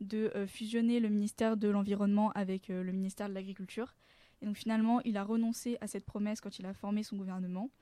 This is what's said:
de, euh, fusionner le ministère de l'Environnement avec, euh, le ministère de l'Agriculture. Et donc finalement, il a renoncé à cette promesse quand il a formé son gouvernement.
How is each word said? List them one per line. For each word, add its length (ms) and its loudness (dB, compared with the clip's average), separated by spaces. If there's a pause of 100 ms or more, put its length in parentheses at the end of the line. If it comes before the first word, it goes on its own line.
de, 360 0
euh, 100 -2
fusionner 540 2
le 80 4
ministère 480 2
de 120 2
l'Environnement 640 4
avec, 380 -4
euh, 140 -2
le 80 -2
ministère 360 -2
de 60 -6
l'Agriculture. 600 -8 (460)
Et 40 -4
donc 100 -4
finalement, 480 4
il 120 0
a 80 -2
renoncé 560 0
à 60 -6
cette 180 -6
promesse 360 -4
quand 180 -12
il 80 -8
a 80 -8
formé 280 -2
son 140 -6
gouvernement. 540 -4 (120)